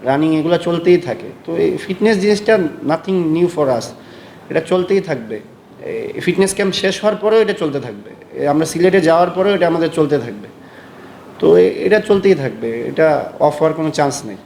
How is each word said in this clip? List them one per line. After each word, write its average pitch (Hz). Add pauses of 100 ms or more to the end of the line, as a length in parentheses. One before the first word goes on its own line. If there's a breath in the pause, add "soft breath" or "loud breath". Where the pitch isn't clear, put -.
রানিং, 156
এগুলো 165
চলতেই 170
থাকে। - (200)
তো 165
এই 170
ফিটনেস 208
জিনিসটা 208 (300)
nothing 165
new 175
for 147
us, 120 (680 loud breath)
এটা 160
চলতেই 185
থাকবে। 113 (440)
এই -
ফিটনেস 190
ক্যাম্প 196
শেষ 190
হওয়ার 214
পরেও 220
এটা 208
চলতে 147
থাকবে, 117
এ, 139
আমরা 151
সিলেটে 180
যাওয়ার 165
পরেও 190
এটা 175
আমাদের 165
চলতে 147
থাকবে। 107 (880 loud breath)
তো 135
এ-, 180
এটা 165
চলতেই 196
থাকবে, 117
এটা 139
অফ 147
হওয়ার 160
কোনো 156
চান্স 139
নেই। 101